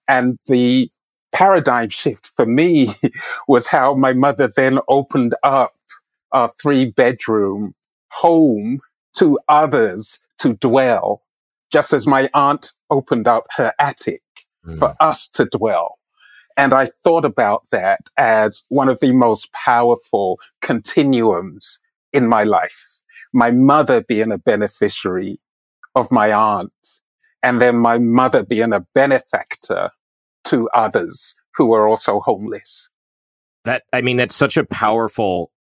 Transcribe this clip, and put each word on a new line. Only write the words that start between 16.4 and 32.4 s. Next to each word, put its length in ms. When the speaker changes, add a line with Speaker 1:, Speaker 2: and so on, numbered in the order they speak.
Speaker 1:
And 180
I 120
thought 400
about 460
that 300
as 520
one 200
of 100
the 140
most 400
powerful 840
continuums 1160
in 160
my 160
life. 560
My 160
mother 580
being 240
a 60
beneficiary 1000
of 160
my 200
aunt, 400
and 200
then 160
my 200
mother 480
being 260
a 220
benefactor 960
to 280
others 640
who 100
were 220
also 320
homeless. 680